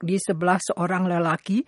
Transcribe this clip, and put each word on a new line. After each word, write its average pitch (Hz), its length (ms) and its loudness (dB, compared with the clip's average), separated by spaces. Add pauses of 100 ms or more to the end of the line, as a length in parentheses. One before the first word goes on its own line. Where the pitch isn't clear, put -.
di 190 160 0
sebelah 180 400 2
seorang 180 480 -2
lelaki 170 580 0